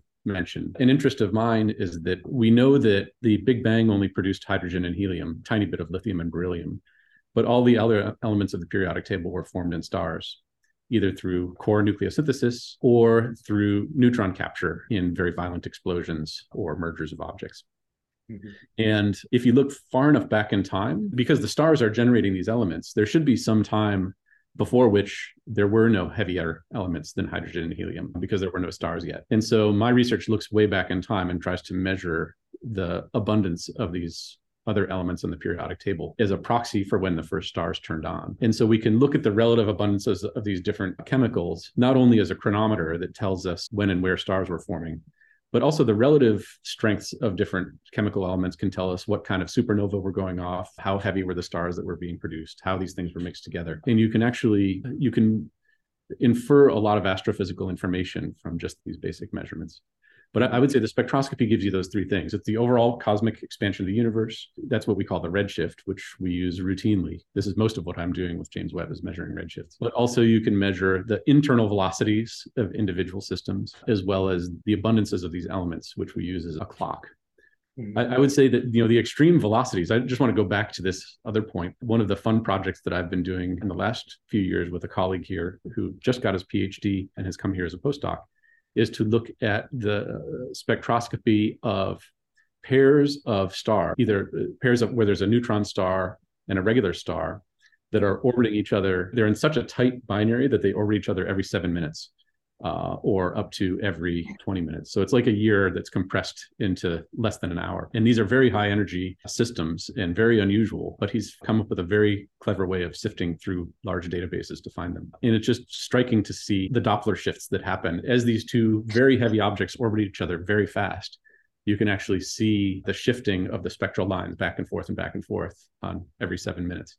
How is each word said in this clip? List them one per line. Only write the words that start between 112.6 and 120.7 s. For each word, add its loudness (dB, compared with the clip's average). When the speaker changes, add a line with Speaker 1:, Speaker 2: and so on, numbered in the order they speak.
Speaker 1:
way -2
of -8
sifting -4
through -6
large -4
databases -6
to -14
find -8
them. -14
And 4
it's 0
just -2
striking 0
to -8
see -4
the 2
Doppler 0
shifts -6
that -4
happen -4
as 2
these 0
two 2
very 4
heavy 2
objects -2
orbit 0
each -4
other -4
very 2
fast, -6